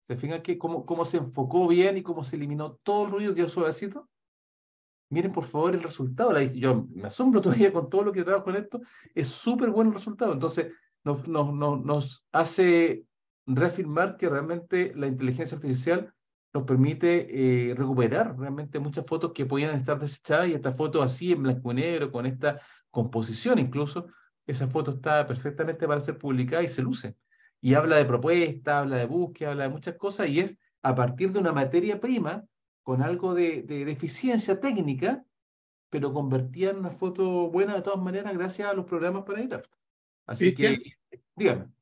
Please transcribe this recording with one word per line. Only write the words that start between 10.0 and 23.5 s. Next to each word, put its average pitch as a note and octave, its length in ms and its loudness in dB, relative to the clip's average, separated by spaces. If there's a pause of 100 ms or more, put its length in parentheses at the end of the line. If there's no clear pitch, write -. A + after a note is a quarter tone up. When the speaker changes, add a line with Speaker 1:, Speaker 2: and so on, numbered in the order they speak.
Speaker 1:
Entonces, D#3+ 400 -2 (320)
nos, C#3+ 240 -2
nos, D3 240 0
nos, C#3+ 320 -2
nos C#3+ 480 -2
hace E3+ 720 4 (420)
reafirmar E3+ 720 0
que F3+ 120 0
realmente E3+ 680 -2
la C#3 120 -4
inteligencia B2+ 500 -2
artificial C3 560 -2 (400)
nos C3+ 120 -2
permite, C3 1040 2
eh, A#2+ 40 -2
recuperar C3 640 2
realmente C#3 420 -8
muchas D3 280 -6
fotos E3 260 -2
que C#3 140 -4
podían C#3+ 300 0
estar C3+ 220 0
desechadas, D3+ 500 0
y E3 60 0
esta C3 180 -2
foto D3+ 300 0
así C3+ 300 0
en C#3+ 120 0
blanco B2+ 260 0
y A#2+ 60 0
negro, D3+ 340 -2
con B2 160 -4
esta C#3+ 340 -2 (300)
composición A2+ 680 0